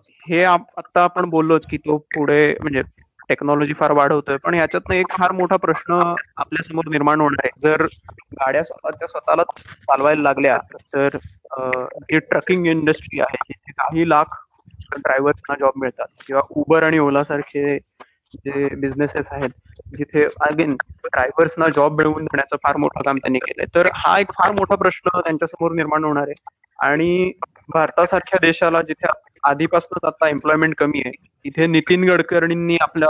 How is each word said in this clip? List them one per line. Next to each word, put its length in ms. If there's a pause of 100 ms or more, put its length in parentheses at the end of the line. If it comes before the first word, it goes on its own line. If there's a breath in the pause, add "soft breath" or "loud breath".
हे 360
आप-, 320
आता 240
आपण 300
बोललोच 400
की 60
तो 220
पुढे 640
म्हणजे 220 (460)
टेक्नॉलॉजी 440
फार 200
वाढवतोय, 440
पण 180
याच्यातनं 400
एक 160
फार 220
मोठा 240
प्रश्न 580 (220)
आपल्यासमोर 540
निर्माण 300
होणार 260
आहे. 160
जर 200 (500)
गाड्या 320
स्वतःच्या 440
स्वतःला 340 (160)
चालवायला 640
लागल्या 360 (160)
तर, 340 (420)
अ, 200 (260)
जी 220
ट्रकिंग 480
इंडस्ट्री 540
आहे, 160 (120)
जिथे 240
काही 360
लाख 160 (680)
ड्रायव्हर्सना 680
जॉब 160
मिळतात 300 (200)
किंवा 160 (160)
Uber 240
आणि 160
Ola 240
सारखे 560 (560 loud breath)
जे 400
बिझनेसेस 560
आहेत, 200 (480)
जिथे 260
again 480 (180)
ड्रायव्हर्सना 760 (100)
जॉब 200
मिळवून 280
देण्याचं 320
फार 200
मोठं 260
काम 140
त्यांनी 220
केलंय, 360
तर 200
हा 240
एक 100
फार 240
मोठा 220
प्रश्न 460
त्यांच्यासमोर 520
निर्माण 320
होणार 240
आहे. 220 (300)
आणि 520 (360)
भारतासारख्या 760
देशाला 400
जिथे 240 (380)
आधीपासूनच 600
आता 240
एम्प्लॉयमेंट 460
कमी 300
आहे, 220 (180)
तिथे 220
नितीन 380
गडकरींनी 760
आपलं 300